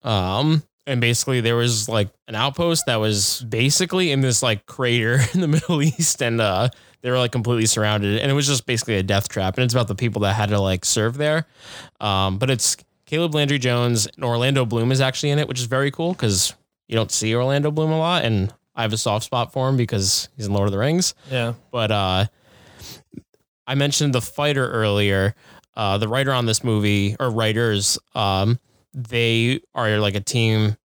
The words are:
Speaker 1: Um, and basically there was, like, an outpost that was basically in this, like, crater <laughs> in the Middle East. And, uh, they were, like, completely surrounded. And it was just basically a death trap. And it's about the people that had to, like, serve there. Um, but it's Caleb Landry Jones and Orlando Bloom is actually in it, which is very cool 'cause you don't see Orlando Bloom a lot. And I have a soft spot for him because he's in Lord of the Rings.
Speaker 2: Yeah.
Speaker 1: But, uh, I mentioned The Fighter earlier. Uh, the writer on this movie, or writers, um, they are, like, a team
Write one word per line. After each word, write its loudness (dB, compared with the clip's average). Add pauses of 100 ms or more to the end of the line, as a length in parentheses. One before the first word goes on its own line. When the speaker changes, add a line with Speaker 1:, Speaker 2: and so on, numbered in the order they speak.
Speaker 1:
Um, 0 (240)
and 0
basically 0
there 2
was, 0
like, 0 (180)
an -10
outpost 0
that 0
was 0
basically 0
in 2
this, 2
like, 0
crater 0
<laughs> -8
in 2
the 0
Middle 0
East. 0
And, 0
uh, 2 (320)
they -6
were, 2
like, 0
completely 0
surrounded. 2
And -2
it 2
was 0
just -2
basically -2
a 0
death 0
trap. -2
And 0
it's 0
about 2
the -4
people -2
that 2
had 0
to, 2
like, 0
serve 0
there. 0 (520)
Um, 0
but -2
it's 0 (300)
Caleb -2
Landry 2
Jones 0
and -10
Orlando 2
Bloom 0
is 2
actually -2
in 2
it, -2
which -6
is -4
very 0
cool -4
'cause 0 (340)
you -4
don't 0
see -2
Orlando 0
Bloom 0
a 0
lot. 0
And 0 (220)
I -4
have -2
a -4
soft -2
spot -2
for -2
him 2
because -2
he's -8
in -2
Lord 0
of 2
the 2
Rings. 0 (160)
Speaker 2:
Yeah. -2 (180)
Speaker 1:
But, 0
uh, 2 (1400)
I -2
mentioned 2
The 2
Fighter 0
earlier. 2 (400)
Uh, 0
the -2
writer 0
on 0
this 0
movie, 2
or -2
writers, 0 (140)
um, 0 (340)
they 0 (140)
are, 0
like, 0
a -2
team 0